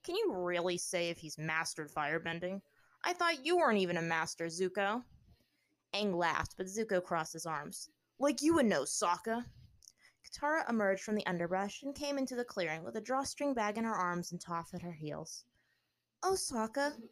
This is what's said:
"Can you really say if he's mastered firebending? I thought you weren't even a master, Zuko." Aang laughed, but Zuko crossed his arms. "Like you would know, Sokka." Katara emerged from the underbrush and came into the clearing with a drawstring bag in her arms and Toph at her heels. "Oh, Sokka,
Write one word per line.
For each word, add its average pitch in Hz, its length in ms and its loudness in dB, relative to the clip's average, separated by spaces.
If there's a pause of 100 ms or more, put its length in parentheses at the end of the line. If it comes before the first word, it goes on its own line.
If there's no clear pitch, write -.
"Can 359 140 -4
you 403 180 2
really 175 460 2
say 175 300 0
if 165 100 -6
he's 156 180 -10
mastered 156 540 -2
firebending? 170 720 -2 (400)
I 349 100 0
thought 330 320 0
you 349 120 4
weren't 254 200 6
even 175 200 2
a 165 40 0
master, 165 460 -2
Zuko." 196 580 0 (880)
Aang 202 220 2
laughed, 170 420 2
but 190 100 -2
Zuko 202 360 2
crossed 160 300 0
his 160 120 -8
arms. 156 440 -6 (280)
"Like 277 240 4
you 320 140 6
would 277 100 8
know, 160 180 6
Sokka." 226 640 0 (760)
Katara 302 460 0
emerged 196 340 2
from 214 120 -2
the 208 120 -2
underbrush 185 560 -2
and 277 100 -6
came 285 240 -2
into 262 180 -2
the 240 100 -2
clearing 165 380 -4
with - 120 -8
a 214 60 -2
drawstring 269 520 -2
bag 214 240 0
in 226 60 0
her 226 100 0
arms 180 380 0
and 175 100 -8
Toph 170 320 -6
at 170 80 -8
her 175 120 -8
heels. 156 500 -10 (800)
"Oh, 381 100 2
Sokka, 277 640 -2 (140)